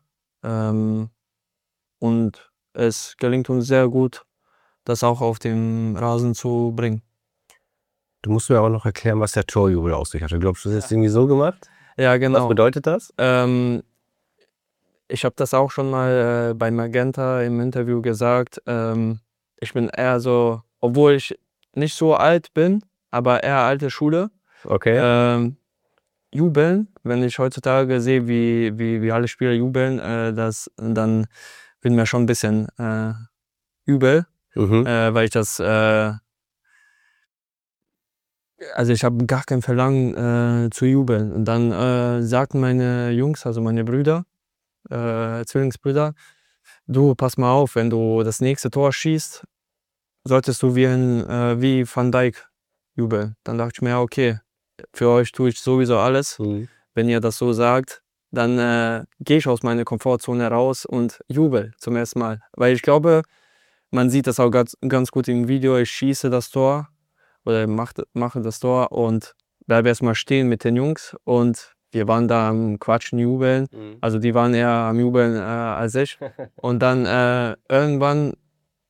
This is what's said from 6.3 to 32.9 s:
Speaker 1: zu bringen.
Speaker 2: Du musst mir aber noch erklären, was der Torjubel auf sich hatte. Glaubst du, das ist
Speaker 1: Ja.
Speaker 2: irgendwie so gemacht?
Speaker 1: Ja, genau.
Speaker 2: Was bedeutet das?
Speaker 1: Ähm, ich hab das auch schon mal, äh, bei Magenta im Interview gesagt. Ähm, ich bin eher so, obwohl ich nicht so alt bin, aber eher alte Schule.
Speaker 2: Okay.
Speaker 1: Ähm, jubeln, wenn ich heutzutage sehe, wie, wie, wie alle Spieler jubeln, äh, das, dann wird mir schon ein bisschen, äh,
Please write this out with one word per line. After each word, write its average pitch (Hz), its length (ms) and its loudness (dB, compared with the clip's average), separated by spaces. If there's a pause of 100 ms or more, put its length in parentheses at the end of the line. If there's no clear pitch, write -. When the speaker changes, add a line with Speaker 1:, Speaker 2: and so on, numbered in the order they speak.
Speaker 1:
zu 120 420 -2
bringen. 117 260 -2 (1200)
Speaker 2:
Du 104 100 -4
musst 110 180 0
mir 127 80 6
aber 110 120 4
noch 113 160 -2
erklären, 107 340 -2
was 107 140 -2
der 104 120 0
Torjubel 87 480 2
auf - 140 -4
sich 78 160 -8
hatte. 85 160 -4
Glaubst 92 260 -2
du, 101 40 -4
das 104 160 -2
ist - 60 -8
Speaker 1:
Ja. 107 40 0
Speaker 2:
irgendwie 110 140 4
so 117 180 4
gemacht? 143 420 0 (280)
Speaker 1:
Ja, 127 200 4
genau. 131 260 2
Speaker 2:
Was 120 60 -2
bedeutet 117 380 2
das? 170 300 -4
Speaker 1:
Ähm, 123 680 0 (1200)
ich - 180 -6
hab 123 120 -2
das 135 160 -2
auch 135 180 2
schon 135 180 -4
mal, 123 640 0
äh, - 20 -4
bei 113 180 -2
Magenta 123 680 -2
im 120 200 0
Interview 120 400 -2
gesagt. 120 640 -2
Ähm, 113 540 -2 (400)
ich - 140 -10
bin 120 160 -2
eher 127 300 0
so, 120 420 0 (180)
obwohl 143 340 4
ich - 240 -2 (380)
nicht 147 200 -2
so 160 200 2
alt 165 380 2
bin, 185 300 2 (280)
aber 123 320 2
eher 139 160 0
alte 135 300 0
Schule. 165 420 0 (340)
Speaker 2:
Okay. 110 360 2
Speaker 1:
Ähm, 120 560 2 (760)
jubeln, 165 560 2 (140)
wenn 120 200 0
ich 123 160 -4
heutzutage 131 600 0
sehe, 123 260 2
wie, 117 500 0
wie, 113 240 -2
wie 110 100 0
alle 117 160 0
Spieler 123 260 -2
jubeln, 131 460 0
äh, 113 340 -4
das, 110 440 -4
dann 110 500 0 (540)
wird 120 120 2
mir 117 120 4
schon 120 180 0
ein - 20 2
bisschen, 110 420 0 (100)
äh, 110 360 -4 (720)